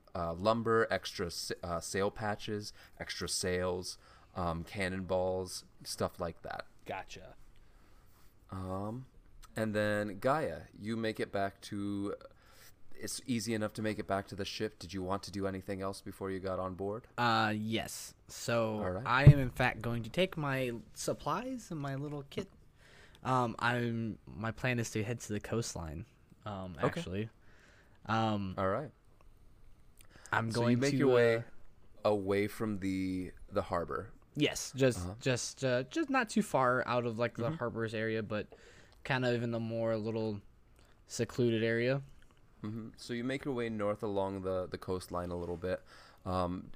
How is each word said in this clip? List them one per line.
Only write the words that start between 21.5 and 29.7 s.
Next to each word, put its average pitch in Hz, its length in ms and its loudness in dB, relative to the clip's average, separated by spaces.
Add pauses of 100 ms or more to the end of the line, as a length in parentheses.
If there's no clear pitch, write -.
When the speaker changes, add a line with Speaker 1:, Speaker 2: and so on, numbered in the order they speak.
Speaker 3:
and 160 100 -6
my 139 160 -4
little 143 340 -6
kit. 190 180 -6 (760)
Um, 123 340 2
I'm, 117 680 0
my 90 260 -6
plan 123 260 0
is 113 120 -2
to 107 120 0
head 117 180 -2
to - 120 -8
the 104 80 -2
coastline. 85 680 -4 (400)
Um, 95 360 -8
Speaker 1:
Okay. 123 40 4 (140)
Speaker 3:
actually. 101 280 -4 (800)
Um, 107 500 0
Speaker 1:
All 95 120 0
right. 127 220 -2 (1400)